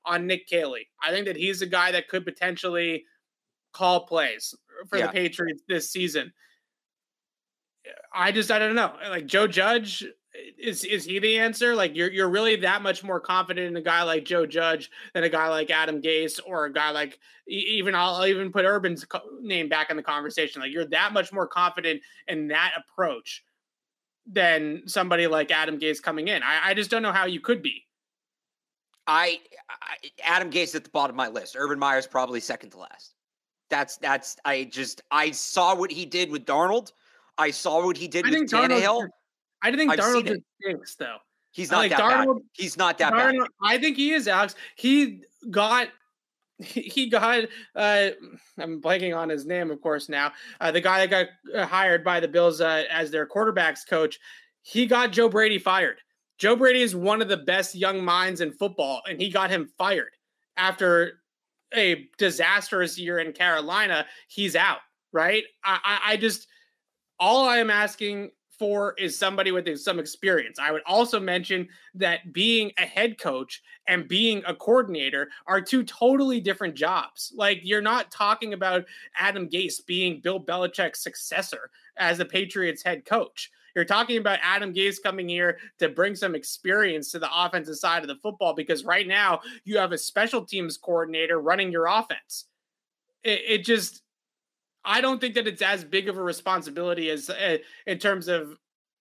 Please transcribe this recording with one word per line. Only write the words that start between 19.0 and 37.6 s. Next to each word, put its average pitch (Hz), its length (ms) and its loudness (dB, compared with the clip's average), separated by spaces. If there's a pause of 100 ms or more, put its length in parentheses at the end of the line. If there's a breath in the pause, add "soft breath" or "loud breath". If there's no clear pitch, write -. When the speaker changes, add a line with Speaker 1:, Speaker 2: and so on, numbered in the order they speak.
Speaker 1:
co-, - 160 -8 (200)
name 185 280 -4
back 156 220 0
in 156 60 -2
the 151 60 -6
conversation. 147 580 -4
Like, 135 120 -6
you're 160 140 -4
that 175 260 0
much 196 200 0
more 190 140 -2
confident 175 540 -2 (260 loud breath)
in 156 220 -4
that 160 280 2
approach 165 680 -6 (840)
than 165 600 2
somebody 175 420 0
like 156 240 2
Adam 156 260 0
Gase 151 240 -2
coming 160 240 -4
in. 190 160 0
I, 156 280 2
I 196 40 0
just 202 160 -2
don't 226 120 0
know 208 100 0
how 190 140 2
you 180 120 -4
could 208 240 0
be. - 220 -8 (1200)
Speaker 2:
I, 170 320 2 (320)
I, - 260 -12 (280)
Adam 175 260 2
Gase 165 240 -2
at 156 80 -6
the - 80 -20
bottom 139 240 0
of - 20 -10
my 127 120 -2
list. 110 280 -10
Urban 143 220 -4
Meyer's 135 300 2
probably 127 320 -2
second 110 300 -10
to 92 80 -20
last. - 360 -20 (560)
That's, 143 280 -4
that's, 139 460 -4
I 135 200 -2
just, 127 380 -10 (100)
I 156 180 2
saw 180 460 2
what 180 160 -4
he 170 140 -10
did 175 240 -2
with 147 140 -8
Darnold. 185 460 0 (480 soft breath)
I 156 140 2
saw 165 320 0